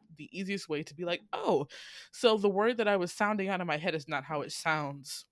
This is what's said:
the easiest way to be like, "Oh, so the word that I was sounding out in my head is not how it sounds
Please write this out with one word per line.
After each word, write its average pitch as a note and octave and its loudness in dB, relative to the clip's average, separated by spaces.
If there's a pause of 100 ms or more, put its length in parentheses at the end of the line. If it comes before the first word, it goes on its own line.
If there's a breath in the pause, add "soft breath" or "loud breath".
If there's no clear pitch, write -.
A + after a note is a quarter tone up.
(160)
the D#3 -14
easiest F#3+ -4
way D3+ -2
to D3+ -16
be E3+ -8
like, E3+ -2 (100)
"Oh, C#3+ 2 (460 loud breath)
so A3 4
the G#3 4
word G#3 4
that A3 2
I G3+ 6
was F3+ 0
sounding G#3 0
out F#3+ 0
in F3 -2
my D#3 0
head D#3+ 0
is D3+ -6
not D3 -2
how C#3+ -4
it C3+ -8
sounds D3 -2